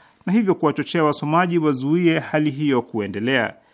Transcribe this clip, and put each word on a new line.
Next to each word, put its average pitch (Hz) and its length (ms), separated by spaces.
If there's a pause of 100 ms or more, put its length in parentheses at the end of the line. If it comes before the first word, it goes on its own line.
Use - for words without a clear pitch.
(260)
na 180 80
hivyo 196 220
kuwachochea 156 480
wasomaji 156 540
wazuie 156 600
hali 151 320
hiyo 135 300
kuendelea. 107 720 (200)